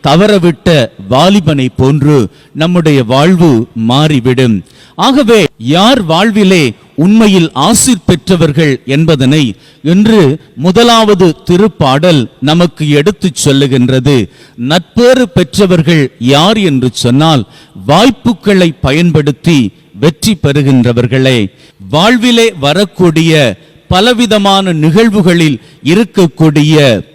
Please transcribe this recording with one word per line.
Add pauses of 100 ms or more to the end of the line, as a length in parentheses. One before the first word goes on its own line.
தவறவிட்ட (220)
வாலிபனை
போன்று (240)
நம்முடைய
வாழ்வு
மாறிவிடும். (300)
ஆகவே (120)
யார்
வாழ்விலே (240)
உண்மையில்
ஆசீர்
பெற்றவர்கள்
என்பதனை (280)
இன்று (160)
முதலாவது
திருப்பாடல் (140)
நமக்கு
எடுத்துச்
சொல்லுகின்றது. (280)
நட்பேறு
பெற்றவர்கள்
யார்
என்று
சொன்னால், (400)
வாய்ப்புகளை
பயன்படுத்தி (300)
வெற்றி
பெறுகின்றவர்களே. (400)
வாழ்விலே
வரக்கூடிய (320)
பலவிதமான
நிகழ்வுகளில் (240)
இருக்கக்கூடிய (100)